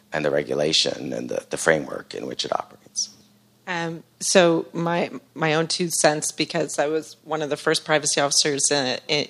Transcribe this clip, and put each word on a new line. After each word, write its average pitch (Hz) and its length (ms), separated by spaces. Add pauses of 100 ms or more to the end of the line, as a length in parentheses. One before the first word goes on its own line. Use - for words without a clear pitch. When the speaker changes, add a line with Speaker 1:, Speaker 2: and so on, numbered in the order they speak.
(140)
Speaker 1:
and 78 100
the 73 80
regulation 69 800
and 60 160
the, 53 220
the 73 80
framework 71 580
in 57 120
which - 180
it - 80
operates. - 560 (580)
Speaker 2:
Um, 170 360 (160)
so 170 540
my, 170 380 (240)
my 156 180
own 160 140
two 170 220
cents, 156 420
because 156 480
I 147 80
was 156 360
one 156 180
of 147 80
the 143 80
first - 260
privacy 147 380
officers 143 500
in, 131 360
in, 147 220